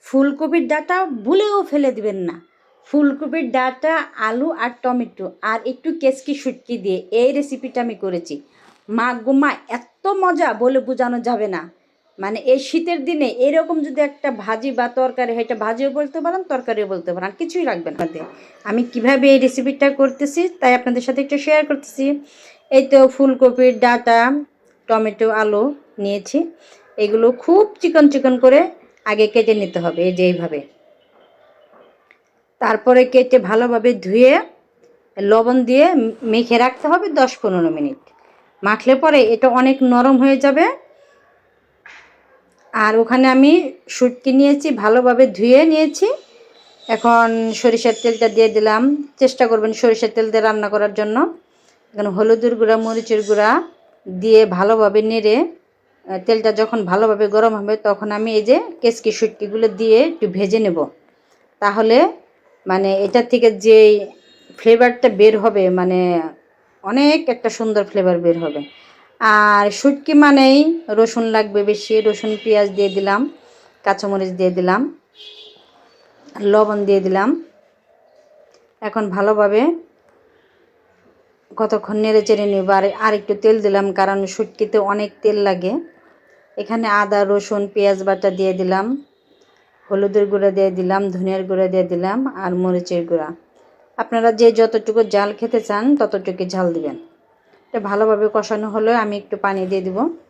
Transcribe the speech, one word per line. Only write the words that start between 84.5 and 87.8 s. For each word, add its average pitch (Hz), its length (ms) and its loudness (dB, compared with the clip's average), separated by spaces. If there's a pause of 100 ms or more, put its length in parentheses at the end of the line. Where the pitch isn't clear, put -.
অনেক 208 180 -4 (120)
তেল 214 140 0 (120)
লাগে। 185 240 -2 (840)
এখানে 226 320 -6
আদা, 208 360 0
রসুন, 202 380 -2 (120)
পেঁয়াজ 196 280 2